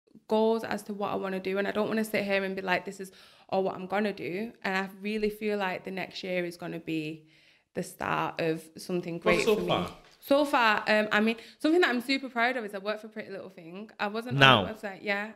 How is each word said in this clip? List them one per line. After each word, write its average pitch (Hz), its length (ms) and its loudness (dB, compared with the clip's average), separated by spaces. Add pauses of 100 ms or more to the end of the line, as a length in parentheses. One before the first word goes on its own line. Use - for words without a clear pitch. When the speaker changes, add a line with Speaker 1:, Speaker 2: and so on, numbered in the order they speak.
(280)
Speaker 1:
goals 220 380 4
as 202 180 -6
to 214 100 -8
what 202 180 -2
I - 40 -2
wanna 190 240 -2
do, 190 180 -2
and 202 100 0
I 196 40 -2
don't 214 160 2
wanna 220 160 0
sit 208 220 -2
here 196 180 2
and 190 120 -2
be 190 60 -4
like, 180 240 0
"This 196 140 -10
is 190 120 -12 (380)
all 190 140 2
what 185 120 0
I'm 190 120 -8
gonna 202 240 0
do." 190 400 -6 (120)
And 196 120 0
I 190 140 -2 (100)
really 208 300 -2
feel 208 280 -2
like 185 280 -4
the 190 60 -8
next 185 320 -8
year 180 200 -2
is 175 140 -6
gonna 170 220 -8
be 156 480 -6 (480)
the 160 80 -4
start - 580 -2
of 165 340 -2
something 175 460 -4
Speaker 2:
What's - 20 -18
Speaker 1:
great - 220 4
Speaker 2:
so 214 100 6
Speaker 1:
for 180 120 -2
Speaker 2:
far? 165 200 0
Speaker 1:
me. - 60 -10 (260)
So 277 240 4
far, 240 440 4
um, 214 260 4
I 214 80 4
mean, 226 160 2 (220)
something 320 200 4
that 349 100 6
I'm 247 120 0
super 269 260 -2
proud 240 300 0
of 220 80 -4
is 202 80 -8
I 196 60 -8
work 208 200 -4
for 220 80 -16
Pretty 214 240 -12
Little 190 200 -10
Thing. 185 380 -14 (120)
I 208 60 2
wasn't 233 300 -4
Speaker 2:
Now. 131 280 8
Speaker 1:
on - 20 -4
the 101 60 -6
website. 196 300 -10
Yeah, 208 320 -2